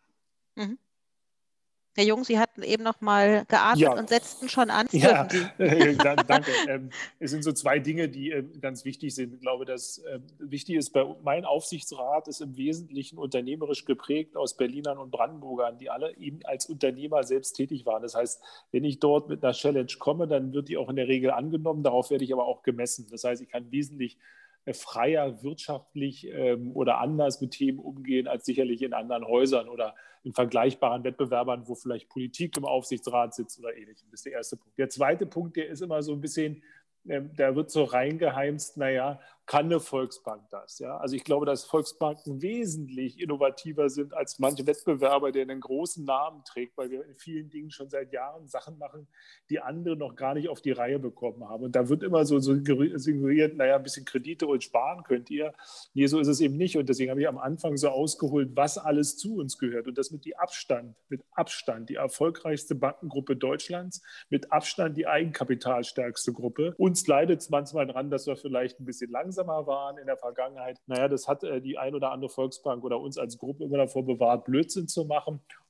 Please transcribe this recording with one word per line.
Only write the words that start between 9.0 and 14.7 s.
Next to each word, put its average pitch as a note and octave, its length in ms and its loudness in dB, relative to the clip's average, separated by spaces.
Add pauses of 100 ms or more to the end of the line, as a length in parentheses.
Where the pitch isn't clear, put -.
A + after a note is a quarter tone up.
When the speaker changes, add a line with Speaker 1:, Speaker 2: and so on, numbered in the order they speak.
Speaker 2:
sind. B2 200 -6
Ich B2+ 60 -20
glaube, B2+ 260 -2
dass, B2+ 320 -8
äh, C#3+ 220 -10 (180)
wichtig D3 380 -6
ist, - 180 -2
bei, C3+ 100 6 (180)
mein D#3 220 0
Aufsichtsrat D3 840 -2
ist D3 120 -10
im C3+ 160 -10
Wesentlichen D3 600 -6
unternehmerisch C#3 680 -4
geprägt D3+ 540 -2
aus C#3+ 180 -2
Berlinern C#3 400 -2